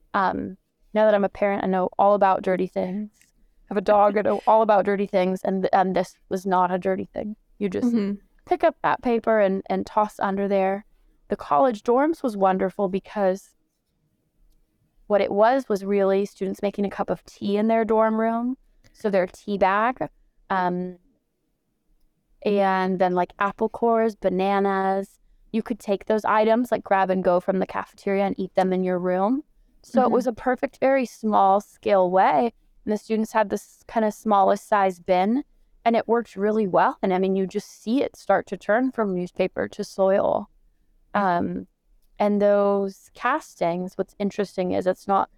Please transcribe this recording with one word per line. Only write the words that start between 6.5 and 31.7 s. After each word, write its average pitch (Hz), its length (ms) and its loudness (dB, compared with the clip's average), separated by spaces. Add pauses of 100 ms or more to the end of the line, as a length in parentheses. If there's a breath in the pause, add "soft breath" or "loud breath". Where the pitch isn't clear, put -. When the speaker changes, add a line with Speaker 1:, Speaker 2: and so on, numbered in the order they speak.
Speaker 1:
a 185 80 -2
dirty 190 340 -4
thing. 214 220 -8 (240)
You 202 100 -4
just 202 200 -2
Speaker 2:
Mm-hmm. 202 320 -2 (240)
Speaker 1:
pick - 180 -2
up 320 200 2
that 147 180 0
paper 226 400 0
and, 196 300 0
and 196 160 -2
toss - 340 -2
under 202 260 -2
there. 196 380 0 (440)
The 202 80 -4
college - 460 0
dorms 277 400 0
was 220 140 -4
wonderful 190 540 0
because 190 640 -4 (1500)
what 202 160 2
it - 100 -2
was, 233 340 2
was 196 160 -2
really 196 440 0
students 196 340 -8
making 202 240 -4
a 196 60 -4
cup - 180 -6
of - 160 -6
tea 202 320 -6
in 214 120 0
their 226 180 2
dorm 220 340 0
room. 233 380 -2 (340)
So - 160 -8
their 190 180 2
tea 202 300 -8
bag, 202 520 0 (420)
um, 180 480 -4 (1500)
and 190 540 0
then, 180 160 2
like, 180 240 -2
apple 208 320 -2
cores, 226 440 0
bananas. 196 1040 -2 (340)
You 220 100 -2
could - 180 -10
take - 240 -4
those 214 220 -2
items, 220 440 2
like, - 140 -2
grab 190 240 0
and 185 160 -2
go 180 160 2
from 190 180 -2
the 190 80 -2
cafeteria 196 580 -4
and 190 140 -4
eat 190 160 -8
them 185 180 2
in 185 120 0
your 180 140 -2
room. 190 440 0 (400)
So 247 200 0
it - 20 4
Speaker 2:
Mm-hmm. - 100 2
Speaker 1:
was 240 120 0
a 247 60 0
perfect, - 460 -4
very 269 280 2
small 202 560 2
scale 190 480 0